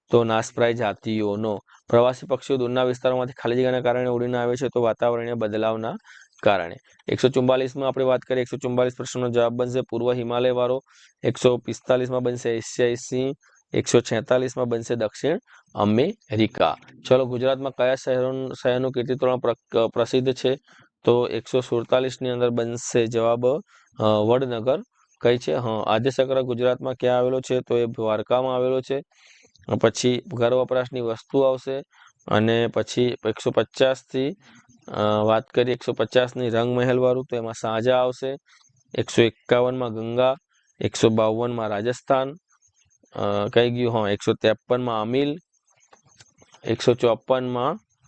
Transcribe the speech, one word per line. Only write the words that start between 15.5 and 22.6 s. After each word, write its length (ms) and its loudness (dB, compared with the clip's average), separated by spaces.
અમેરિકા. 1000 2
ચલો, 180 6
ગુજરાતમાં 460 -2
કયા 220 0
શહેરો, 540 -2
શહેરનું 300 0
કીર્તિતોરણ 440 0
પ્ર-, 580 0
પ્રસિદ્ધ 380 0
છે? 240 -2
તો 240 4
એકસો 320 -2
સુડતાલીસની 680 -2
અંદર 200 0
બનશે 560 -2